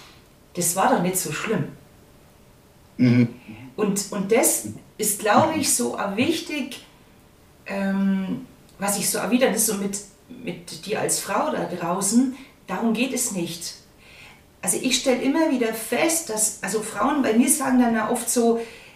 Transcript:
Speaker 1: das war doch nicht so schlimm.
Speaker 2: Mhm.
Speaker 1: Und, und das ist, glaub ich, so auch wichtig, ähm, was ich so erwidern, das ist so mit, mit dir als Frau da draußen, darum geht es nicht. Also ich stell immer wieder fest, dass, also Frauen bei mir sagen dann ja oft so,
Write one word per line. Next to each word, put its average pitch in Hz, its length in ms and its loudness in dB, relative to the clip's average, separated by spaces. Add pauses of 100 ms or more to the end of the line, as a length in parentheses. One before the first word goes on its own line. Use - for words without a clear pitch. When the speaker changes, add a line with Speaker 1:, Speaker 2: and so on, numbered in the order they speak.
(540)
Speaker 1:
das - 220 -2
war 190 180 4
doch 175 80 2
nicht 185 160 0
so 156 140 -4
schlimm. 190 320 -2 (1300)
Speaker 2:
Mhm. 120 300 6 (480)
Speaker 1:
Und, 202 340 0
und 196 220 -2
das 294 340 4 (320)
ist, - 220 -2
glaub 311 360 4
ich, 269 180 0
so 240 240 -2
auch 196 180 -4
wichtig, 294 640 -2 (840)
ähm, 196 800 0 (320)
was 202 200 -2
ich - 120 -2
so 214 80 -2
erwidern, 220 340 2
das 226 100 0
ist - 60 2
so 220 60 -2
mit, 202 240 -4 (440)
mit - 440 -12
dir 202 140 -4
als - 200 -2
Frau 247 320 -2
da 185 120 -4
draußen, 190 720 0 (320)
darum 202 280 -2
geht 254 180 -2
es - 200 -4
nicht. 170 420 -6 (880)
Also - 180 -2
ich 254 180 0
stell 254 240 2
immer 302 280 2
wieder 233 240 0
fest, - 560 -2
dass, - 320 -2
also 202 180 -4
Frauen 269 420 0
bei 220 120 2
mir 247 140 6
sagen 262 320 2
dann 233 140 4
ja 220 160 -2
oft - 180 -2
so, 233 320 2 (360)